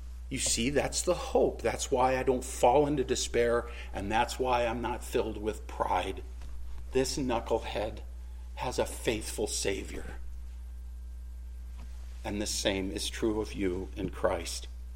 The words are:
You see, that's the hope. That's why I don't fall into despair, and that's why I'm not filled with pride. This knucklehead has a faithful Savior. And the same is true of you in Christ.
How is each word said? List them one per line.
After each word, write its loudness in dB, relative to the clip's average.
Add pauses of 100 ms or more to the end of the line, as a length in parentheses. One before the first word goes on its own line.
(280)
You -2
see, 2
that's 2
the 4
hope. 2
That's 0
why 6
I 2
don't 4
fall 6
into 2
despair, 2 (260)
and -4
that's 2
why 4
I'm 0
not -4
filled 0
with -2
pride. 0 (680)
This 2
knucklehead 0 (560)
has -4
a 4
faithful -2
Savior. -2 (2000)
And -2
the 0
same 2
is -2
true 0
of -4
you 0
in -2
Christ. 0 (280)